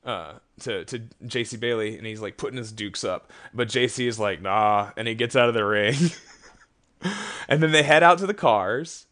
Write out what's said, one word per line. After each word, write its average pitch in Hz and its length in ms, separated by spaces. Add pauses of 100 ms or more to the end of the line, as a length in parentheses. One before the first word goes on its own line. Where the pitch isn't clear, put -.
uh, 85 280 (280)
to, 98 240
to 120 160 (240)
J 120 180
C 117 140
Bailey, 110 400
and 104 100
he's, 110 140
like, 101 160
putting 127 200
his 113 140
dukes 107 320
up. 92 260 (240)
But 117 160
J 123 200
C 123 180
is 110 120
like, 98 220
"Nah," 101 540
and 113 120
he 113 80
gets 120 200
out 120 140
of 117 60
the 107 100
ring. 104 340
<laughs> 170 60 (1400)
And 147 140
then 156 100
they 151 120
head 151 180
out 170 180
to 196 60
the 202 80
cars 117 800